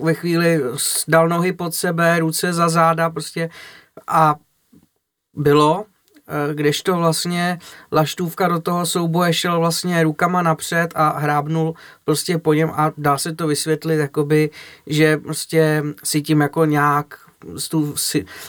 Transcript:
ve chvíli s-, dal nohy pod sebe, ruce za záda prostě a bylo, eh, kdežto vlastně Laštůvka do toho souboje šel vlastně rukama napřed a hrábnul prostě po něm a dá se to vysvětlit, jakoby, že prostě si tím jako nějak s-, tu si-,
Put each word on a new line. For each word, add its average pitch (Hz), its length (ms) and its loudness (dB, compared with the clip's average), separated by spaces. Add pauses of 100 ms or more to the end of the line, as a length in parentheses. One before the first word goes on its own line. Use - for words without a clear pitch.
ve 160 120 0
chvíli 170 460 0 (160)
s-, - 320 -4
dal 165 200 4
nohy 170 240 0
pod 170 220 -6
sebe, 170 440 0
ruce 165 340 -2
za 170 160 0
záda 165 420 2
prostě 165 400 -8 (560)
a 156 300 4 (1000)
bylo, 151 500 4 (680)
eh, 151 40 -6
kdežto 151 420 0
vlastně 175 600 -2 (340)
Laštůvka 165 560 0
do 170 120 0
toho 175 260 -2
souboje 170 460 0
šel 170 260 0
vlastně 165 440 0
rukama 175 400 0
napřed 170 520 0
a 151 240 0
hrábnul 151 560 -2 (300)
prostě 160 340 0
po 156 160 2
něm 156 200 2
a 151 240 0
dá 143 200 2
se 165 160 -6
to 165 120 -4
vysvětlit, 156 500 -2
jakoby, 151 540 0 (360)
že 156 300 4
prostě 151 680 0 (220)
si 151 180 0
tím 151 180 2
jako 147 240 2
nějak 147 540 0 (380)
s-, - 120 -8
tu 147 280 -2
si-, - 280 -2 (240)